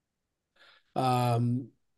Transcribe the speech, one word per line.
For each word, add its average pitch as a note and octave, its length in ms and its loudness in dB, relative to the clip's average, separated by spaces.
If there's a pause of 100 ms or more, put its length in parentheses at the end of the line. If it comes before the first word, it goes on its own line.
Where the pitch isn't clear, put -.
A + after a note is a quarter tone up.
(960)
um, B2 720 0 (300)